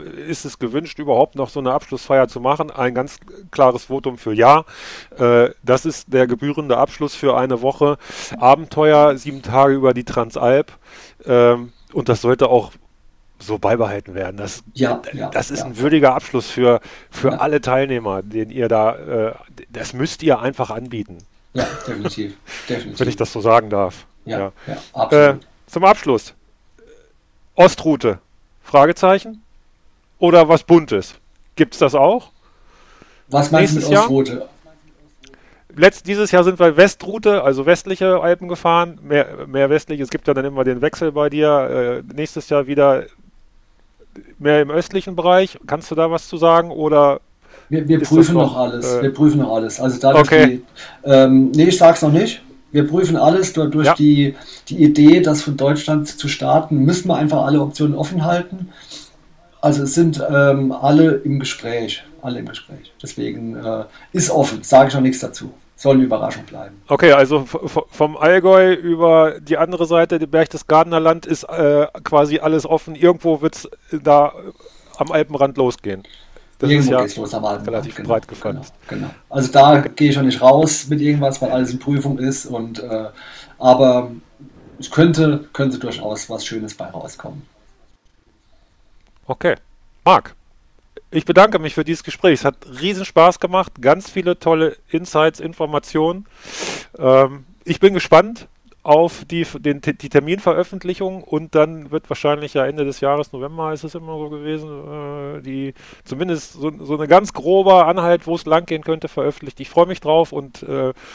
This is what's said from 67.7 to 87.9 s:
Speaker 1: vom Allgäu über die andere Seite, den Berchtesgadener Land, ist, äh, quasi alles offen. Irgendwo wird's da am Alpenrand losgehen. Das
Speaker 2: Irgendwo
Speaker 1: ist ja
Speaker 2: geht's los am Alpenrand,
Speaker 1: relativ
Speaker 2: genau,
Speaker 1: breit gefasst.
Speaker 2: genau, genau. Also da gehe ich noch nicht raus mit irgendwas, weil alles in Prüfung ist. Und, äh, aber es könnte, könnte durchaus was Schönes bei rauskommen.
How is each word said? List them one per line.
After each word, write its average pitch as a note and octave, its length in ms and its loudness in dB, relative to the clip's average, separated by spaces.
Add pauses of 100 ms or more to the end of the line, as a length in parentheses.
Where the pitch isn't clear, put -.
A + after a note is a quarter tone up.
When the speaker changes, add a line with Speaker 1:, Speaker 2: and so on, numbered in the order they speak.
Speaker 1:
vom D3+ 260 -2
Allgäu F#3 560 4
über E3 640 2
die D3+ 180 -4
andere E3+ 280 -2
Seite, E3 340 2
den D#3 100 -6
Berchtesgadener D#3+ 680 2
Land, D#3+ 280 0
ist, E3 160 -4
äh, D3 420 0 (180)
quasi D3 360 0
alles D#3 260 -2
offen. D#3+ 300 -4
Irgendwo E3 460 0
wird's - 280 -6 (220)
da D3 420 2 (640)
am D3+ 140 -6
Alpenrand C#3+ 460 -2
losgehen. G#2 460 -4 (560)
Das C#3 120 0
Speaker 2:
Irgendwo C#3+ 180 2
Speaker 1:
ist - 20 0
ja B2+ 100 2
Speaker 2:
geht's G2+ 160 -6
los A2 180 -10
am G#2+ 100 -8
Alpenrand, G2+ 220 -8
Speaker 1:
relativ A2+ 280 -8
Speaker 2:
genau, G#2 140 -10
Speaker 1:
breit A2 180 -4
gefasst. - 460 -12 (140)
Speaker 2:
genau, G#2+ 180 -12
genau. - 80 -14 (160)
Also C3 220 -4
da D3 300 8
gehe D3 280 0
ich C#3 60 0
noch C#3 80 0
nicht B2+ 180 -2
raus C#3 480 4
mit D3 120 -2
irgendwas, C#3+ 420 -2
weil B2+ 80 -4
alles B2+ 200 -2
in B2 60 -8
Prüfung C#3 400 -4
ist. C3 300 -6
Und, A#2 320 -10
äh, A2 300 -8 (500)
aber B2+ 500 4 (720)
es - 100 -16
könnte, D#3 640 2
könnte C3 240 -4
durchaus G#2+ 540 -10
was A2 120 -10
Schönes A2 300 -10
bei G2 140 -14
rauskommen. - 560 -18 (1800)